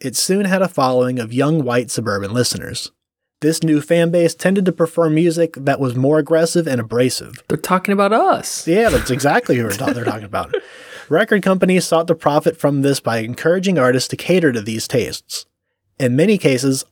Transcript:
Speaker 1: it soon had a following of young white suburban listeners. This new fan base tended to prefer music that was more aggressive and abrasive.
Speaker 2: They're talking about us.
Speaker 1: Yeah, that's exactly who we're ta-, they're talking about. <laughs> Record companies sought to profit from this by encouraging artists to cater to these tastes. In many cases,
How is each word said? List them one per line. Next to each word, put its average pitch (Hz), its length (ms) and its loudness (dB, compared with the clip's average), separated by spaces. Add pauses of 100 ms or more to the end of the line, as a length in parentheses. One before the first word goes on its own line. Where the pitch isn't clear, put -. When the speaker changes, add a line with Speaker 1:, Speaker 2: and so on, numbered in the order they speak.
Speaker 1:
it 139 140 -6
soon 196 300 0
had 190 180 2
a 185 40 0
following 127 520 0
of 113 120 -6
young 139 320 2
white 120 280 -2
suburban 101 420 -4
listeners. 117 580 -4 (500)
This 156 200 0
new 151 200 2
fan 170 280 2
base 170 240 2
tended 190 320 0
to 180 60 2
prefer 165 400 0
music 165 440 2
that 139 240 -2
was 127 160 -2
more 135 220 2
aggressive 165 480 2
and 131 160 -2
abrasive. 113 680 -2
Speaker 2:
They're 147 80 0
talking 185 360 -2
about 202 200 2
us. 320 540 0
Speaker 1:
Yeah, 208 220 2
that's - 220 0
exactly 143 460 0
who 117 80 -2
we're 107 60 -4
ta-, - 220 -4
they're 110 120 -6
talking 107 180 -6
about. 98 320 -8 (260)
<laughs> - 280 -16
Record 196 340 2
companies 185 420 2
sought 170 220 0
to 170 80 2
profit 151 420 0
from 143 240 0
this 139 180 2
by 117 200 -2
encouraging 170 580 0
artists 127 320 2
to - 80 -8
cater 175 360 2
to 117 80 -4
these 110 260 -6
tastes. - 580 -6 (540)
In 127 160 0
many 190 220 4
cases, 135 540 0